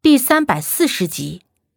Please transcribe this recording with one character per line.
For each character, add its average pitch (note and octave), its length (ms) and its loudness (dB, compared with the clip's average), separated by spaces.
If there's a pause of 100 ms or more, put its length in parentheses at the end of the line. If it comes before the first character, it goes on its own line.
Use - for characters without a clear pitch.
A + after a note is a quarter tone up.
第 C#4+ 80 6
三 G#3+ 260 0
百 D3+ 160 -2
四 D4 280 -2
十 F3 200 -4
集， D3+ 360 -12 (340)